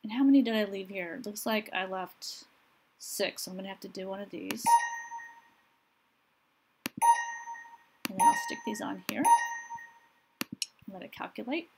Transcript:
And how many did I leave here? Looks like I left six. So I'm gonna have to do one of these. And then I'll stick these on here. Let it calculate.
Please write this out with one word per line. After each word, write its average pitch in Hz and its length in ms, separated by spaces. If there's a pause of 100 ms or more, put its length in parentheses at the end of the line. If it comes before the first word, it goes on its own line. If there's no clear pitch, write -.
And 214 80
how 247 100
many 277 220
did 226 100
I 214 120
leave 196 240
here? 180 360
Looks 208 180
like 214 300
I 185 140
left - 560 (560)
six. - 420
So - 80
I'm 185 80
gonna 190 120
have 190 100
to 196 80
do 190 200
one 196 140
of 196 80
these. - 340 (3500)
And 190 120
then - 80
I'll 932 80 (100)
stick - 180
these 214 160
on - 300
here. - 140 (1600)
Let 190 140
it - 100
calculate. - 680